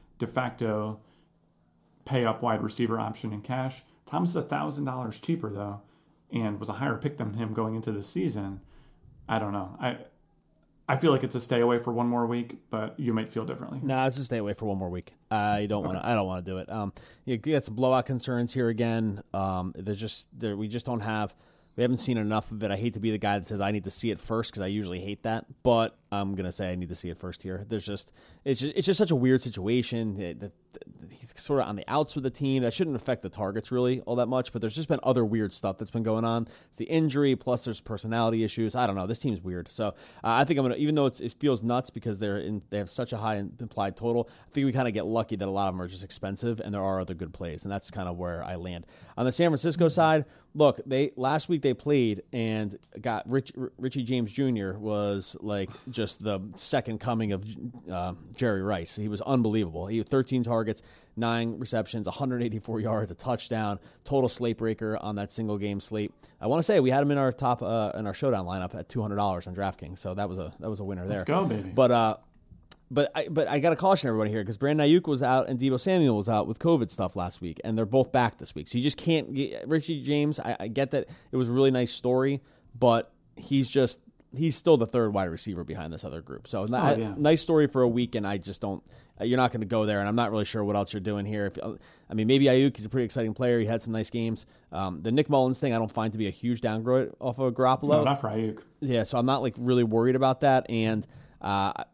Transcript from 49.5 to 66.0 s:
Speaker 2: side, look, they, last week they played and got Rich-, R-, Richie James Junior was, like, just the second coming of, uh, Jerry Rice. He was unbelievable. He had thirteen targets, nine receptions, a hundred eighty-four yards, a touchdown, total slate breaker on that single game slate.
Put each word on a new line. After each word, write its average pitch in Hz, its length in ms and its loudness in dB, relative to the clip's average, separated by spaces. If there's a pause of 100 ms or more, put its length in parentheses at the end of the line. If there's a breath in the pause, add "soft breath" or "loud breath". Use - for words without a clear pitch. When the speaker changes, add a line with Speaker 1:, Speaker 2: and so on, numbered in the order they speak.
Speaker 2:
side, 156 380 4 (280 soft breath)
look, 147 300 6
they, 135 320 0
last 139 320 0
week 170 140 0
they 135 100 4
played 117 500 2 (120)
and 110 420 -2 (240)
got 107 260 -2
Rich-, 131 320 -2
R-, 127 200 -8
Richie 131 260 -4
James 120 260 0
Junior 107 480 0
was, 104 600 -2
like, 101 300 -4 (200)
just 117 120 -4 (220)
the 101 160 -2 (160)
second 117 420 -2
coming 113 340 -2
of, 95 120 -4 (460)
uh, 90 240 -4 (200)
Jerry 104 280 0
Rice. 92 340 -2
He 107 120 -4
was 104 120 -4
unbelievable. 107 640 0
He 110 120 -2
had 107 100 -4
thirteen 131 340 2
targets, 113 400 -2 (340 soft breath)
nine 117 420 -2
receptions, 110 480 -4
a 92 40 -4
hundred 127 320 -2
eighty-four 110 380 -4
yards, 110 300 -2
a 87 40 -10
touchdown, 110 640 -4 (260 loud breath)
total 135 240 2
slate 117 280 -2
breaker 110 400 -2
on 104 200 -6
that 101 140 -4
single 104 280 -4
game 101 220 -2
slate. 107 320 -4 (280 soft breath)